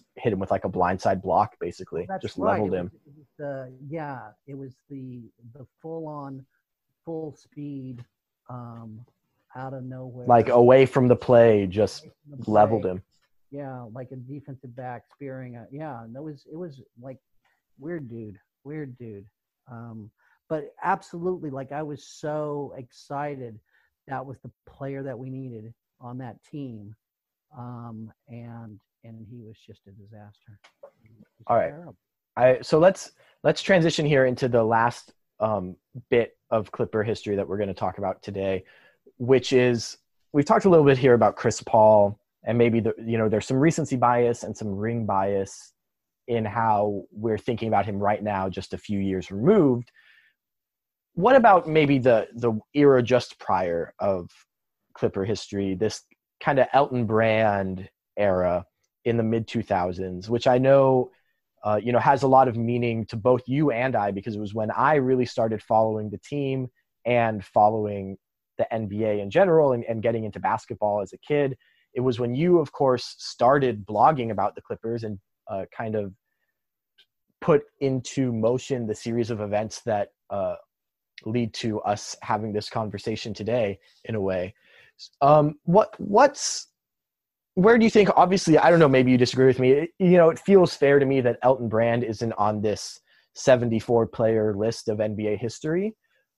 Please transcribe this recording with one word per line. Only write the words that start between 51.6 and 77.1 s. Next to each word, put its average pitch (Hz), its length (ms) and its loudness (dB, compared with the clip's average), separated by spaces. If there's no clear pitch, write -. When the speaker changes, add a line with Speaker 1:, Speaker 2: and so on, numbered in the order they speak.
Speaker 1:
maybe 151 320 2
the, 117 360 4
the 117 180 -2
era 139 280 6
just 120 360 0
prior 87 600 -4
of 95 320 -4
Clipper 104 320 -6
history, 98 500 -4
this 104 280 -4
kinda 135 360 0
Elton 123 300 0
Brand 104 800 0
era 90 480 0
in 117 100 0
the 117 60 0
mid 110 260 -2
two 113 140 -4
thousands, 92 680 -4
which 117 180 -2
I 127 120 4
know, 131 520 4
uh, 104 180 -2
you 117 80 -4
know, 120 80 2
has 135 240 2
a 135 60 2
lot 131 200 6
of 113 80 -4
meaning 117 500 -4
to 117 100 -12
both 120 300 2
you 143 240 0
and 120 260 -2
I, 104 140 -2
because 98 260 -6
it 104 40 -8
was 104 140 -10
when 110 160 -4
I 139 260 2
really 127 280 0
started 113 380 -4
following 110 480 0
the 98 80 -10
team 135 500 -6
and 117 360 0
following 104 760 0
the - 140 -4
N 113 140 -4
B 104 180 -4
A 107 140 0
in 101 120 -8
general 160 420 4
and, 120 120 -4
and 113 180 -6
getting 113 220 -2
into 101 140 -10
basketball 104 640 -4
as 95 140 -10
a - 40 -20
kid. 143 380 -2
It 123 60 -4
was 120 200 0
when 120 140 -4
you, 175 240 2
of 147 140 -4
course, 127 460 -2
started 123 680 0
blogging 117 440 2
about 98 240 -4
the - 60 -20
Clippers 113 440 -8
and, 104 140 -10
uh, 95 140 -6
kind 113 200 -8
of 101 180 -4